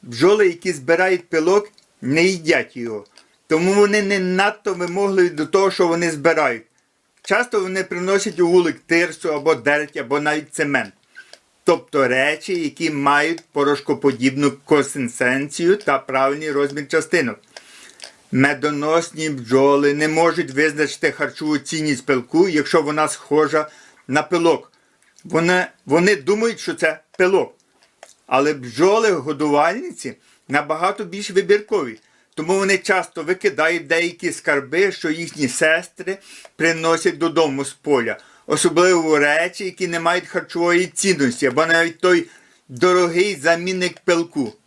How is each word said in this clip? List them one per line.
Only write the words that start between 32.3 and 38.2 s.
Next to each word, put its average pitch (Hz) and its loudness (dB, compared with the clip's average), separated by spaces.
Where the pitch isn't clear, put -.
Тому 165 -2
вони 196 0
часто 185 -2
викидають 165 -2
деякі 170 -2
скарби, 151 -2
що 170 -6
їхні 156 -4
сестри 175 -2
приносять 165 0
додому 143 0
з - -14
поля. 120 -2